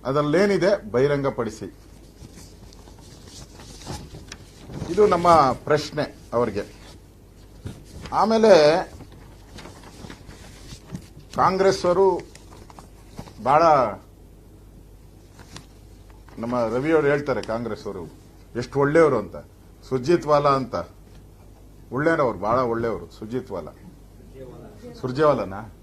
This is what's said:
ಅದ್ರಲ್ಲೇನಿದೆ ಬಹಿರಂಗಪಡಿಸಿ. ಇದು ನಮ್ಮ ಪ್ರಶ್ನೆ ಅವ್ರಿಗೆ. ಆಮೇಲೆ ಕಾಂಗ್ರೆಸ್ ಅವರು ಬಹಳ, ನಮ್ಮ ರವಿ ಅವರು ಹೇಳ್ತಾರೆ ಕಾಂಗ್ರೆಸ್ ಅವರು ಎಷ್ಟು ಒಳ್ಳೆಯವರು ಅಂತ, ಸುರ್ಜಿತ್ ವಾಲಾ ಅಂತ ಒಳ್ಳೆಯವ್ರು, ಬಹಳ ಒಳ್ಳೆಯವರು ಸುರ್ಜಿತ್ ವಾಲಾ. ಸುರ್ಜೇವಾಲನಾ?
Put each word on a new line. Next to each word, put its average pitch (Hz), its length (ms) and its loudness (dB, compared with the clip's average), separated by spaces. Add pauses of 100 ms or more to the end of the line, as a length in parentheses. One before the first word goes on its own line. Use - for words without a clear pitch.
ಅದ್ರಲ್ಲೇನಿದೆ 151 840 0
ಬಹಿರಂಗಪಡಿಸಿ. 127 840 -2 (3000)
ಇದು 196 180 2
ನಮ್ಮ 170 460 4
ಪ್ರಶ್ನೆ 147 640 -4 (180)
ಅವ್ರಿಗೆ. 110 300 -2 (1500)
ಆಮೇಲೆ 185 720 6 (2500)
ಕಾಂಗ್ರೆಸ್ 185 500 2
ಅವರು 180 360 4 (1200)
ಬಹಳ, 143 200 4 (2750)
ನಮ್ಮ 120 180 -4
ರವಿ 120 320 -2
ಅವರು 151 160 4
ಹೇಳ್ತಾರೆ 143 340 0
ಕಾಂಗ್ರೆಸ್ 113 440 -8
ಅವರು 92 280 -12 (420)
ಎಷ್ಟು 123 240 -4
ಒಳ್ಳೆಯವರು 143 400 4
ಅಂತ, 92 160 -10 (540)
ಸುರ್ಜಿತ್ 143 360 0
ವಾಲಾ 143 240 2
ಅಂತ 135 260 0 (1160)
ಒಳ್ಳೆಯವ್ರು, 139 480 0
ಬಹಳ 110 200 0
ಒಳ್ಳೆಯವರು 113 520 -4
ಸುರ್ಜಿತ್ 113 400 -10
ವಾಲಾ. 85 200 -10 (1300)
ಸುರ್ಜೇವಾಲನಾ? 120 800 -2